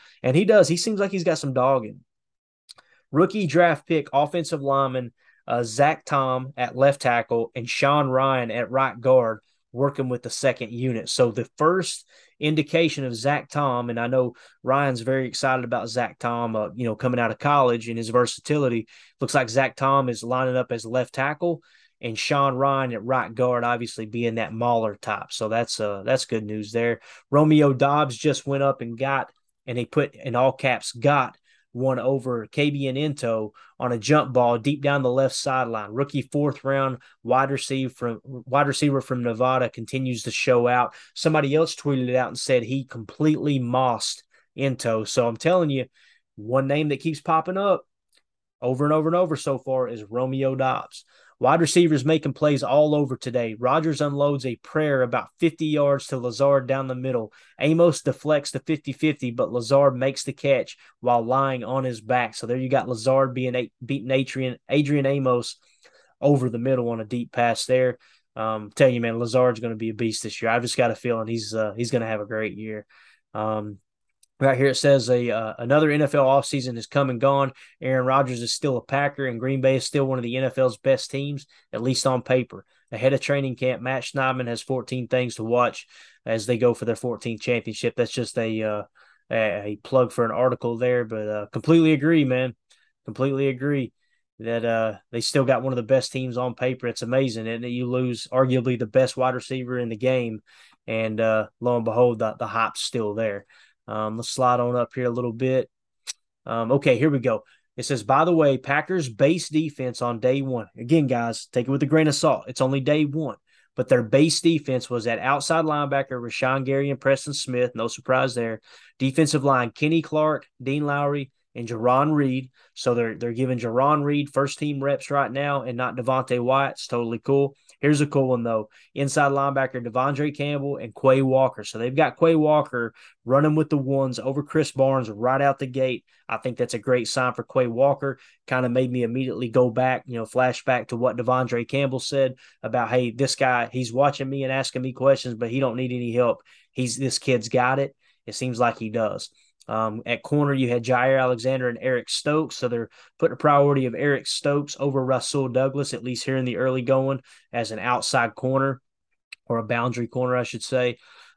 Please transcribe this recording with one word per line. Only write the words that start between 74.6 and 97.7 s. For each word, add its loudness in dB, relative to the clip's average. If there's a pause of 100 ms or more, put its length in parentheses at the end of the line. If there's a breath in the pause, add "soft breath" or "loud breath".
it 2
says 4
a, 2
uh, -4
another 2
N 2
F 0
L 4
offseason 2
has -10
come 0
and -4
gone. 2 (280 loud breath)
Aaron 0
Rodgers 0
is -4
still -2
a -6
Packer, -2
and -4
Green -2
Bay 4
is -4
still 0
one -2
of -4
the -4
N -2
F -4
L's 2
best 0
teams, -6 (260 soft breath)
at -6
least 0
on 2
paper. -2 (260)
Ahead 2
of 2
training -2
camp, -2
Matt -4
Schneidman -2
has -6
fourteen -6
things 0
to -8
watch 0 (400 loud breath)
as -2
they 0
go 4
for -8
their -2
fourteenth -8
championship. -4
That's -2
just -6
a, -2
uh, -4 (480 soft breath)
a, -2
a -8
plug 2
for 0
an -4
article -2
there, 0
but, -8
uh, -6
completely 4
agree, 2
man. -2 (520 soft breath)
Completely -2
agree -2 (460)
that, -2
uh, 0 (140)
they -4
still 0
got 2
one -2
of -4
the 0
best 0
teams -6
on -4
paper. -4
It's -6
amazing, 0
isn't -6
it? -8
You -4